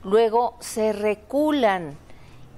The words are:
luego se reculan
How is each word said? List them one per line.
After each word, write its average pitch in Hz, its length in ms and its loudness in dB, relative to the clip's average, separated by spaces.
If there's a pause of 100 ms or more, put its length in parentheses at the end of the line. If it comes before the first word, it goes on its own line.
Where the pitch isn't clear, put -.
luego 226 560 2
se 214 340 -2
reculan 208 1040 0 (600)